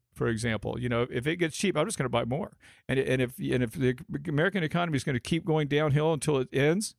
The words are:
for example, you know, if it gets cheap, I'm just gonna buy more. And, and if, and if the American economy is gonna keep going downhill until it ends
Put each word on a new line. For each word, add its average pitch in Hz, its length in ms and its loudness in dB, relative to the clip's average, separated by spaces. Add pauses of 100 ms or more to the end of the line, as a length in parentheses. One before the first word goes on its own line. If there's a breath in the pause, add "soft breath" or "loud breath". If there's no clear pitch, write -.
(140)
for 127 140 -2
example, 117 520 -2
you 123 100 -4
know, 120 200 0
if 123 160 -4
it 160 120 -2
gets 165 200 -2
cheap, 196 180 0
I'm 151 120 0
just 226 100 -6
gonna 135 100 0
buy 120 180 0
more. 131 300 -6 (320 soft breath)
And, 135 120 2
and 131 200 2
if, 123 200 -2
and 131 240 0
if 113 80 -2
the 127 260 0 (300)
American 170 360 0
economy 170 340 0
is 120 60 -2
gonna 131 160 0
keep 165 240 -2
going 156 260 0
downhill 151 440 4
until 147 240 0
it 131 160 0
ends 156 440 2